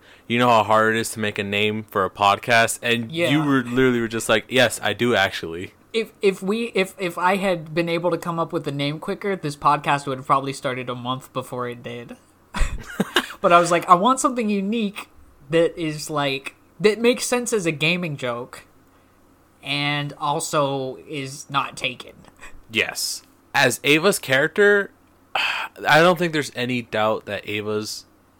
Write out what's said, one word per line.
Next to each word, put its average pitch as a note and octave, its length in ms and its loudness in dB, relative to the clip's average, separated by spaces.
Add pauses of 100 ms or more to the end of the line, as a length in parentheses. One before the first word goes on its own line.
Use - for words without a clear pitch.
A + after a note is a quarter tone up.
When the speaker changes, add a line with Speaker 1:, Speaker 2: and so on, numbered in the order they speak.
(260)
Speaker 1:
"You A#2+ 120 0
know B2 100 4
how A2+ 160 8
hard A2 320 4
it A2+ 40 0
is A2 120 -4
to A2 80 -8
make G#2 180 -2
a G#2 60 -2
name G#2+ 400 0
for G2+ 220 0
a - 40 -2
podcast?" G#2+ 720 2
And A#2 300 -2
Speaker 2:
Yeah. E3 180 0
Speaker 1:
you D#3 120 2
were C#3 200 2
literally B2 380 2
were A2+ 80 -2
just A2+ 220 -6
like, A2 180 2
"Yes, B2 340 2
I G#2 120 0
do A#2 200 0
actually." F#2+ 600 -2 (180)
Speaker 2:
If, A3 200 -4 (100)
if F#3+ 200 0
we, A3+ 320 -4
if, F#3+ 240 -2
if F3 200 -6
I F3+ 180 2
had E3+ 380 -4
been E3+ 160 -2
able E3+ 200 -2
to E3+ 80 -2
come E3+ 200 -6
up D#3+ 160 -4
with D#3+ 100 -4
the D3 80 -6
name C#3+ 260 -4
quicker, G3 380 -6
this D3 200 -6
podcast D3 500 0
would C3 120 -4
have C3 80 -14
probably C#3 260 0
started B2+ 380 -6
a B2 40 -4
month B2 400 -8
before B2 340 -8
it A#2+ 140 -12
did. A#2+ 340 -14 (380)
<laughs> - 60 2 (800)
But F3 100 4
I F3 80 10
was E3+ 100 2
like, E3+ 180 0
"I F#3 60 8
want A#3+ 240 4
something A#3+ 300 0
unique G#3 600 -4 (420)
that E3 280 2
is, D3+ 320 -6
like, C#3+ 460 -4 (240)
that G#3 180 4
makes A#3+ 280 2
sense B3 260 -2
as G3 140 0
a E3 60 0
gaming D#3 440 -2
joke A#2+ 480 -8 (960)
and C#3+ 560 -2
also C#3+ 800 -2 (120)
is C#3 420 -10
not C#3 260 -2
taken." - 380 -8 (560)
Speaker 1:
Yes. - 520 -2 (320)
As C3 300 2
Ava's D#3 340 4
character, F3 720 2 (220)
<sighs> - 220 -14
I - 640 2
don't F3 180 6
think E3+ 140 -2
there's D3 220 -4
any B2 280 -2
doubt G#2+ 440 -2
that G2+ 220 -8
Ava's G#2+ 560 -6 (360)